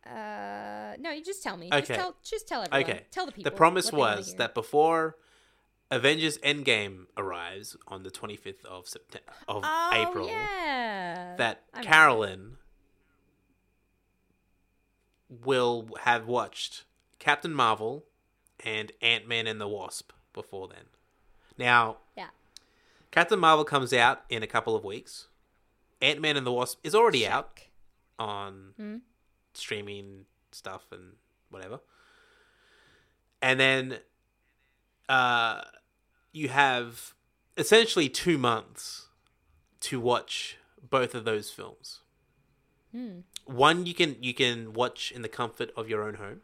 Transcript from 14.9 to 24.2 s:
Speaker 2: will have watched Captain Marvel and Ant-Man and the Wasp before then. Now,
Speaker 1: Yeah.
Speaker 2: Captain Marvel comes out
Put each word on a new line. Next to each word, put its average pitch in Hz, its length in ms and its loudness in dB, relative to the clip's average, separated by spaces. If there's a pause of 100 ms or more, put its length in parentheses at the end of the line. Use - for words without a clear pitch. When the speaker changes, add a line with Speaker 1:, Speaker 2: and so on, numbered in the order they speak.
Speaker 2:
will 120 600 0 (120)
have 117 260 2
watched - 560 -4 (360)
Captain 147 340 0
Marvel 120 520 0 (580)
and 110 280 -6 (100)
Ant-Man 113 460 0
and 110 120 -6
the 104 80 -6
Wasp 101 440 -10 (220)
before 95 340 -14
then. - 180 -20 (720)
Now, 120 400 4 (180)
Speaker 1:
Yeah. 170 140 -14 (840)
Speaker 2:
Captain 175 280 4
Marvel 160 260 8
comes 139 280 0
out 127 360 6